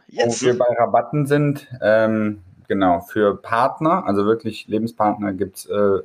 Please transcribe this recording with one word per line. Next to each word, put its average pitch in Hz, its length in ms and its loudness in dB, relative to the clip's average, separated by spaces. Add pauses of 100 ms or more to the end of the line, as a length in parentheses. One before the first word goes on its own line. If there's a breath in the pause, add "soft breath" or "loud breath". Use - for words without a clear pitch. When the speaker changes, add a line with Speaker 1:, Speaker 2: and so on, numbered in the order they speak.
Speaker 1:
Wo - 140 -6
Speaker 2:
Yes. 120 200 -2
Speaker 1:
wir 123 140 2
bei 123 100 0 (120)
Rabatten 120 480 0
sind, 143 420 0 (120)
ähm, 107 640 2 (240)
genau, 92 340 2
für 101 400 0
Partner, 147 640 0
also 101 220 0
wirklich 110 400 -4
Lebenspartner, 104 680 -2
gibt's, 95 340 -8
äh, 101 380 0